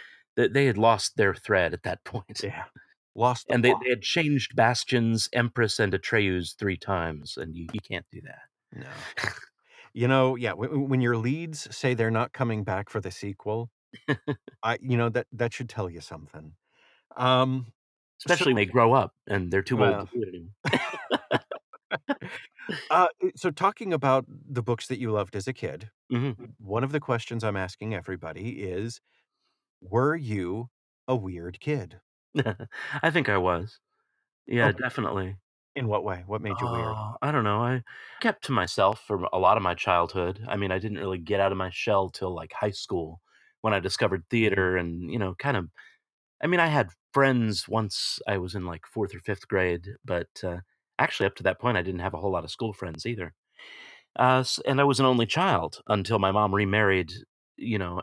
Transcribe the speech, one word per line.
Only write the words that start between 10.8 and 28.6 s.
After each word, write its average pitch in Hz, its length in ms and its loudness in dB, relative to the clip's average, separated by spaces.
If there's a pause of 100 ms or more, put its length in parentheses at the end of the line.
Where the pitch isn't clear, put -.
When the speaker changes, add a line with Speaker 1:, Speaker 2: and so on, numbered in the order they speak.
Speaker 2:
when 135 140 2
your 120 160 2
leads 151 600 -4
say 127 180 2
they're 113 160 6
not 113 220 2
coming 113 320 0
back 98 260 -2
for 107 100 -2
the 92 100 -6
sequel, 98 600 -6 (380)
Speaker 1:
<laughs> - 540 -4
Speaker 2:
I, 117 200 0
you 127 140 0
know, 117 140 4
that, 120 220 -2
that 117 220 -2
should 120 140 -10
tell 95 220 -6
you 82 100 -12
something. 78 560 -18 (600)
Um, 127 560 2 (480)
Speaker 1:
Especially 160 320 4
Speaker 2:
so - 20 6
Speaker 1:
when 104 100 4
they - 20 0
grow 117 260 6
up 120 220 4 (140)
and 92 240 0
they're 98 100 4
too 117 200 0
old 101 180 4
to 90 60 -8
Speaker 2:
Well. - 60 -16
Speaker 1:
do 117 100 -4
it 95 60 -6
anymore. 90 220 -14 (140)
<laughs> - 300 -2 (2000)
Speaker 2:
Uh, 175 180 6 (280)
so 180 140 -2
talking 190 420 -2
about 135 360 4
the 123 340 -8
books 117 260 -2
that 127 100 -4
you 117 120 -4
loved 104 260 -2
as 98 120 -6
a 131 40 -4
kid, 90 380 -10 (220)
Speaker 1:
Mm-hmm. 120 320 -2 (140)
Speaker 2:
one 107 260 -4
of 135 80 -4
the 147 80 0
questions 117 440 -4
I'm 104 120 -2
asking 98 380 -6
everybody 90 680 -8